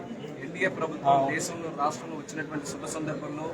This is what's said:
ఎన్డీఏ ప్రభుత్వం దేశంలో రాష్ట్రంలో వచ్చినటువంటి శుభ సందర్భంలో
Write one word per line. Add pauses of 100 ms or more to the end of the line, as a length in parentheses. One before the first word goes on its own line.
(440)
ఎన్డీఏ
ప్రభుత్వం (140)
దేశంలో (140)
రాష్ట్రంలో
వచ్చినటువంటి
శుభ (120)
సందర్భంలో